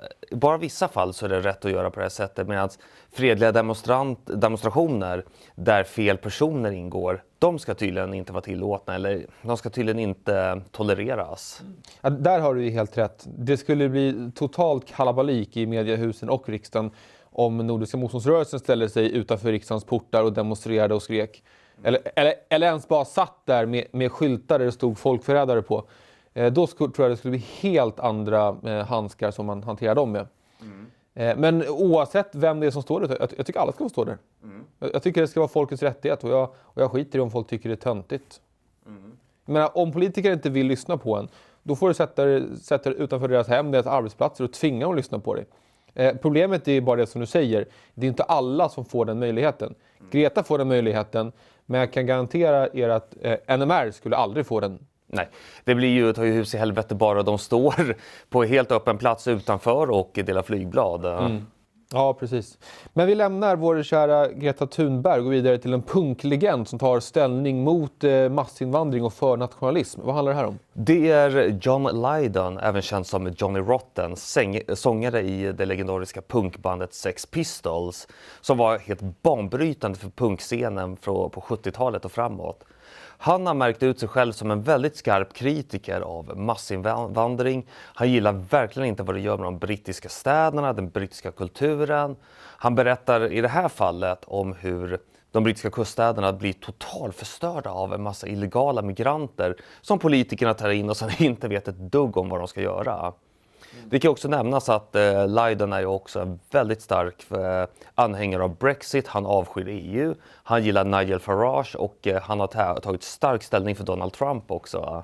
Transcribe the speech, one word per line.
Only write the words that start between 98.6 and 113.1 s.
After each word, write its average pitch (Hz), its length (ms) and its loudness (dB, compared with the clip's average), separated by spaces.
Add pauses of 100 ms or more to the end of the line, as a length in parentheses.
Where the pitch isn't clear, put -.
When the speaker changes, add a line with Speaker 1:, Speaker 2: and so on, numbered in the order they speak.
Speaker 1:
migranter 113 720 -2 (240)
som 202 180 0
politikerna 127 560 2
tar 107 160 -2
in 104 200 0
och 104 60 -2
sen 110 180 -6
<laughs> - 40 -2
inte 127 300 2
vet 101 200 -4
ett 90 100 -8 (140)
dugg 139 240 2
om 92 120 0
vad 90 120 -4
de 90 80 -6
ska - 120 -10
göra. 92 520 -4 (640)
Speaker 2:
Mm. 117 100 -20
Speaker 1:
Det 131 120 2
kan 160 100 6
också 139 180 -2
nämnas 135 400 0
att, 107 280 2
eh, 101 320 6
Lydon 104 440 2
är 98 80 -2
ju 92 60 -2
också 95 340 -4
en 90 200 -6 (100)
väldigt 113 320 0
stark, 90 480 -2
eh, 92 360 -2 (280)
anhängare 101 480 0
av 90 140 -2
Brexit. 139 520 0
Han 101 180 -4
avskyr 95 420 0
E 101 120 -8 (120)
U, 147 220 -2 (100)
han - 400 -2
gillar 98 200 2
Nigel 98 340 0
Farage 120 580 0
och, - 300 -8
eh, 95 160 0
han 104 180 -4
har 98 60 0
ta-, 92 340 -2
tagit 95 220 -4
stark 131 400 -2